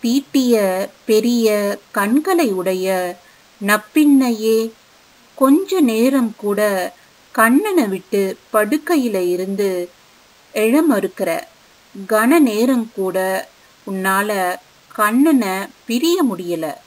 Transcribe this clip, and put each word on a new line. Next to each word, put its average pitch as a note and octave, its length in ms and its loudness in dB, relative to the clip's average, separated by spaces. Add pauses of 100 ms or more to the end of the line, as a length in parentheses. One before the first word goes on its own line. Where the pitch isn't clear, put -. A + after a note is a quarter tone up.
தீட்டிய B3 600 0 (460)
பெரிய A3 500 2 (400)
கண்களை D4+ 500 0 (120)
உடைய F#3 360 -2 (640)
நப்பின்னையே, A3 960 2 (840)
கொஞ்ச F4+ 380 2 (120)
நேரம் A#3+ 400 2 (120)
கூட G#3 260 0 (640)
கண்ணனை C#4 600 2
விட்டு G3 300 -4 (300)
படுக்கையில A#3+ 600 0 (180)
இருந்து G3 360 -4 (840)
எழ A3 200 0 (160)
மறுக்கிற. F#3+ 400 -2 (840)
கன B3 380 4
நேரம் A3+ 480 0
கூட F#3+ 320 -2 (560)
உன்னால F#3+ 440 -2 (680)
கண்ணனை A3+ 580 2 (320)
பிரிய D#4+ 300 0 (120)
முடியல. F3 360 -6 (200)